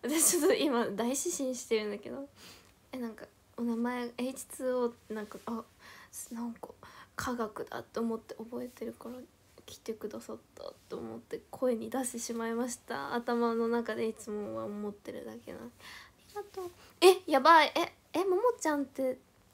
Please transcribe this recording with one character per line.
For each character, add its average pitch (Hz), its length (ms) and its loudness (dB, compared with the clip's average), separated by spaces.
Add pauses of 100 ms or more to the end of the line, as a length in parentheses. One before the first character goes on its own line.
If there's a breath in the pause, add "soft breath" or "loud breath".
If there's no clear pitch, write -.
私 320 380 4
ち - 20 2
ょ 320 40 4
っ - 20 8
と 415 60 8
今 240 320 2
大 233 280 -2
失 285 300 -2
神 254 100 -2
し - 120 -10
て 220 120 2
る 214 80 -2
ん 208 60 -4
だ 208 60 -8
け 233 120 -12
ど。 277 180 -8 (600 loud breath)
え、 262 80 -10
な 240 80 -6
ん 220 80 -8
か、 - 140 -16 (280)
お 240 60 -4
名 233 140 0
前 240 420 -2
エ 247 120 -2
イ 269 40 -10
チ - 120 -10
ツ - 180 -10
ー 254 120 2
オ 240 140 2
ー、 240 40 -18 (200)
な 214 80 -6
ん 208 60 -10
か、 - 180 -14
あ、 226 180 -4 (680 loud breath)
な 233 100 -6
ん 233 120 -6
か、 - 160 -14 (440 loud breath)
科 247 220 -2
学 220 300 -4
だ - 180 -8
と - 160 -4
思 226 160 0
っ - 20 -8
て - 160 -12
覚 233 300 -8
え 247 40 -10
て 240 160 -10
る 226 100 -6
か - 160 -14
ら、 254 40 -10 (500)
来 - 140 -16
て 220 160 -6
く 214 140 -8
だ 220 120 -8
さ 220 140 -12
っ 226 40 -12 (180)
た - 180 -12 (140)
と - 100 -8
思 113 200 -10
っ - 20 -12
て - 200 -10 (100)
声 254 260 0
に 220 120 -6
出 262 160 -2
し 247 80 -4
て 233 60 -8
し 233 160 -6
ま 226 140 -4
い 226 60 -2
ま 240 140 0
し - 120 -8
た。 269 340 -6
頭 240 400 2
の 226 140 2
中 233 260 0
で 226 140 -2
い 220 40 -2
つ - 160 -14
も 208 280 -6
は 220 80 -4
思 208 260 -6
っ - 20 -14
て - 200 -14
る - 120 -10
だ 226 140 -12
け 226 140 -14
な。 - 80 -12
あ - 20 -12 (640 loud breath)
り - 60 -20
が 415 80 -8
と 381 200 -10
う。 349 80 -8 (300 loud breath)
え、 370 260 10
や 285 140 4
ば 311 240 12
い。 - 120 0
え、 - 180 0 (180)
え、 359 120 2
も 370 120 4
も 480 240 4
ち - 60 -2
ゃ 302 100 2
ん 285 60 0
っ 269 40 -2
て、 262 340 -2 (340)